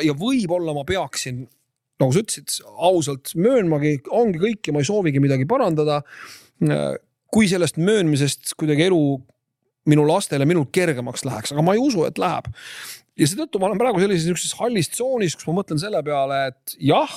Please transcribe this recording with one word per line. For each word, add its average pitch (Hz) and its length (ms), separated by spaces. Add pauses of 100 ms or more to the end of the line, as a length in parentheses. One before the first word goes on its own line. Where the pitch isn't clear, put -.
ja 147 80
võib-olla 180 600
ma 135 100
peaksin, 135 560 (540)
nagu 131 160
sa 180 80
ütlesid, - 320 (340)
ausalt 143 540
möönmagi, 165 560 (160)
ongi 202 260
kõik 208 300
ja 147 80
ma 147 60
ei 131 40
soovigi 170 380
midagi 135 240
parandada. 156 540 (1300)
Kui 214 180
sellest 175 300
möönmisest 160 800
kuidagi 151 300
elu 170 100 (880)
minu 147 180
lastele 156 400
minul 160 240
kergemaks 123 560
läheks, 123 300
aga 156 80
ma 185 100
ei 226 80
usu, 226 240
et - 140
läheb. 170 300 (640)
Ja 156 140
seetõttu 208 280
ma 185 140
olen 190 80
praegu 233 240
sellises 175 240
niisuguses - 320
hallis 220 320
tsoonis, 233 460
kus - 100
ma 180 140
mõtlen 151 180
selle 190 260
peale, 139 360 (100)
et - 240 (160)
jah, 277 240